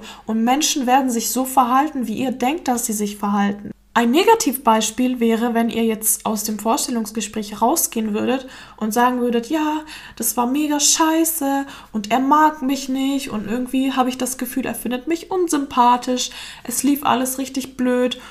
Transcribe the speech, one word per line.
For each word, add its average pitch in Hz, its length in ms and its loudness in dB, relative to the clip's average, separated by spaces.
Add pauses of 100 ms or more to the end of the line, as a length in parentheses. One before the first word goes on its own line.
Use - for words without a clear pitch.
(260)
Und 226 200 0
Menschen 269 420 0
werden 262 220 4
sich 226 200 -2
so 254 140 -2
verhalten, 262 640 2
wie 214 80 -4
ihr 254 160 -2
denkt, 262 380 -2
dass 240 160 0
sie 220 80 -2
sich 208 240 -4
verhalten. 202 540 -2 (220)
Ein 233 180 4
Negativbeispiel 254 1080 2
wäre, 226 340 2
wenn 233 160 2
ihr 226 140 -2
jetzt 220 420 -2
aus 208 200 -2
dem 214 120 -4
Vorstellungsgespräch 220 1040 -4
rausgehen 233 520 0
würdet 233 340 -2 (300)
und 214 160 -2
sagen 247 260 2
würdet, 233 300 0
ja, 311 320 -2 (340)
das - 220 -4
war 240 100 2
mega 294 320 0
scheiße 320 840 2 (260)
und 214 200 -4
er 240 100 2
mag 302 400 4
mich 269 260 -2
nicht 269 420 -2
und 208 160 -6
irgendwie 254 460 0
habe 254 160 2
ich 254 100 -4
das 254 200 -4
Gefühl, 247 280 -4
er 226 100 -4
findet 247 320 -6
mich 330 220 -4
unsympathisch, 254 1000 2 (340)
es - 200 -6
lief 277 200 2
alles 254 360 0
richtig 262 360 -6
blöd 247 560 0